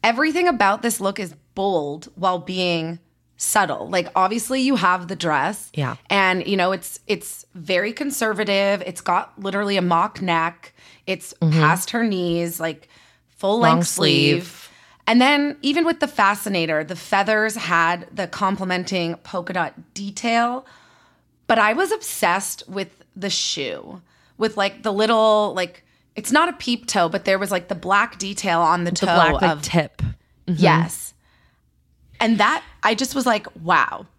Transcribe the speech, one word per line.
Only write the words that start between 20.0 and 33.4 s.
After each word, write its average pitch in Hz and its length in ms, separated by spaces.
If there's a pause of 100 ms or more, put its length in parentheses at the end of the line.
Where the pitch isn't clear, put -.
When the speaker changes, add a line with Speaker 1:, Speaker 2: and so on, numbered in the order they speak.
Speaker 1:
But 226 140
I 214 140
was 370 180
obsessed - 760
with 190 360 (100)
the 190 160
shoe, - 720 (360)
with, 220 200
like, 196 260
the 220 100
little, 214 640
like, 180 300 (300)
it's 214 160
not 311 200
a - 20
peep - 340
toe, 175 220
but 190 160
there 190 140
was, 196 120
like, 180 180
the 196 60
black 202 440
detail 196 420
on 170 240
the 175 60
Speaker 2:
The 175 80
Speaker 1:
toe 190 80
Speaker 2:
black, 170 340
like, - 100
Speaker 1:
of 151 120
Speaker 2:
tip. - 400 (440)
Mm-hmm. 180 60 (100)
Speaker 1:
Yes. 165 520 (1080)
And 226 180
that, 247 240 (200)
I 330 120
just 254 200
was 262 120
like, 214 200 (160)